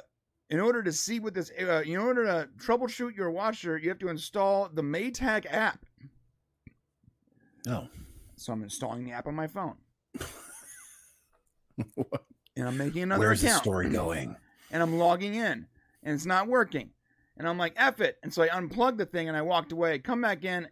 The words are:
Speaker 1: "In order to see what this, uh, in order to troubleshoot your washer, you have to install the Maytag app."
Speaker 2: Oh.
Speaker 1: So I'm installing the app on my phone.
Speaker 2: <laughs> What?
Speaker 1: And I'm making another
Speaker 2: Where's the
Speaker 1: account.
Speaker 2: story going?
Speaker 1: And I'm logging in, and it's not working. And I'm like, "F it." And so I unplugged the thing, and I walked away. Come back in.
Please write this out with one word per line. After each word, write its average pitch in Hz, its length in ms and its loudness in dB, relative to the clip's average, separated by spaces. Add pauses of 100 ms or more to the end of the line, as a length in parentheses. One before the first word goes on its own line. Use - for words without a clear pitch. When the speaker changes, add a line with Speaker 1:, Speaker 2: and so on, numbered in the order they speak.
(500)
Speaker 1:
"In 156 100 0
order 233 240 4
to 175 80 0
see 214 300 -4
what 214 120 -4
this, 180 160 -4 (120)
uh, 175 240 2
in 165 120 -2
order 233 280 2
to 170 320 0
troubleshoot 240 580 -2
your 185 160 -2
washer, 180 460 -2
you 156 100 -4
have 185 120 -2
to 180 100 -4
install 196 640 2
the 156 80 0
Maytag 214 680 -2
app." 196 360 -2 (1800)
Speaker 2:
Oh. 123 180 -4 (480)
Speaker 1:
So - 160 -12
I'm 110 120 -6
installing 117 420 -8
the 123 80 -12
app 123 140 -8
on 151 80 -6
my 156 120 -4
phone. 175 280 -8 (420)
Speaker 2:
<laughs> - 80 -10 (1700)
What? - 300 -6 (320)
Speaker 1:
And 127 100 -4
I'm 127 100 -4
making 147 260 -2
another 185 240 2
Speaker 2:
Where's - 140 4
the - 60 6
Speaker 1:
account. - 160 4
Speaker 2:
story 92 260 2
going? 80 460 -2 (360)
Speaker 1:
And 165 120 2
I'm 165 140 2
logging 175 380 4
in, 214 300 -2 (380)
and 151 100 -2
it's 151 120 -4
not 185 220 2
working. 226 440 2 (460)
And 160 100 -4
I'm 170 100 0
like, 165 200 0
"F 247 240 4
it." 147 220 4
And - 100 -8
so 165 100 4
I 160 120 6
unplugged 214 420 2
the 202 80 0
thing, 165 240 -2
and 156 80 -2
I 151 40 0
walked 165 300 2
away. 165 280 2
Come 240 220 -2
back 196 220 0
in. 180 280 -4